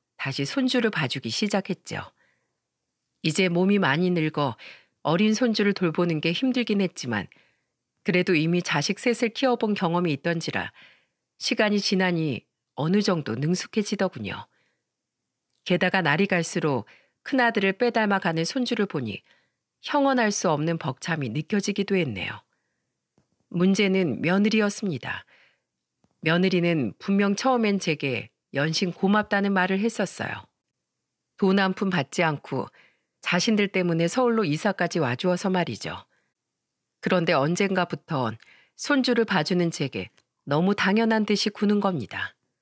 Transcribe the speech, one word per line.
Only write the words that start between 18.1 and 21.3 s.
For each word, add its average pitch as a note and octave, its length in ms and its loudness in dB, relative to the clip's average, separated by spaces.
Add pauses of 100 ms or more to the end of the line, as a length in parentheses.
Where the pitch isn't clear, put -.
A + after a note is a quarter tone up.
손주를 A#3+ 400 0
보니 A#2 360 -4 (600)
형언할 C4+ 500 2
수 G3 180 0
없는 D#3 280 0
벅참이 D#3 520 -6
느껴지기도 G3 680 -2